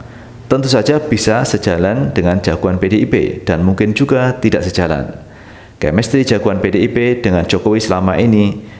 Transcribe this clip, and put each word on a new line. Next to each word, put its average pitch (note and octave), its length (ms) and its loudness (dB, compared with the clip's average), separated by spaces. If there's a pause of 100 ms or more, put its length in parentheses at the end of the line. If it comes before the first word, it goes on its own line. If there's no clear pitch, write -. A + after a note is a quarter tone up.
(520)
Tentu C3+ 160 0
saja C3 320 2
bisa A#2+ 480 0
sejalan G#2 640 0
dengan F2 320 2
jagoan F#2 320 0
P F#2+ 160 0
D - 80 2
I - 80 2
P - 80 0 (320)
dan E2+ 160 0
mungkin G#2 320 2
juga B2+ 400 2
tidak B2 320 0
sejalan. D#2+ 480 -2 (640)
Chemistry A2+ 480 0
jagoan G2+ 320 0
P F#2+ 160 0
D F#2+ 80 4
I A#2 80 0
P A#2+ 320 0
dengan F2+ 240 0
Jokowi G#2+ 320 2
selama F#2 400 0
ini G#2+ 400 2 (200)